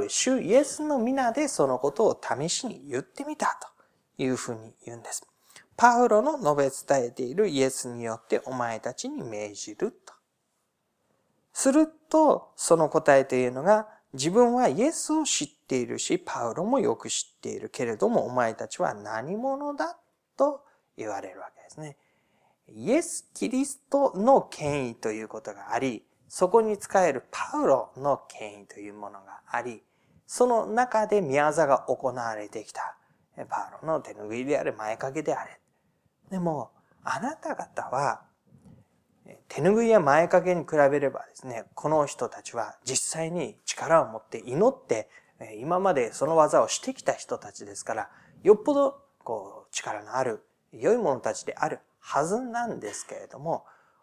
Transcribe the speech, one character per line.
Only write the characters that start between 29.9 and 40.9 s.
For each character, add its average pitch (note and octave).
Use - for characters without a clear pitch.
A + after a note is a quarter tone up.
そ -
の A#3
中 A3
で G#3
宮 D3
座 D3+
が C#3
行 C3
わ A#2
れ G#2+
て G#2+
き -
た。 -
パ -
ウ D3
ロ D#3+
の C#3+
手 -
ぬ G#2+
ぐ A2
い B2+
で C#3+
あ -
れ、 C#3+
前 A2
掛 C3+
け D#3
で D#3+
あ -
れ。 -
で F#3+
も、 D#3
あ -
な C4+
た D#4
方 -
は、 B2+
手 -
ぬ F3+
ぐ A3+
い A3+
や A3
前 D#3
掛 F3
け F3+
に D#3+
比 -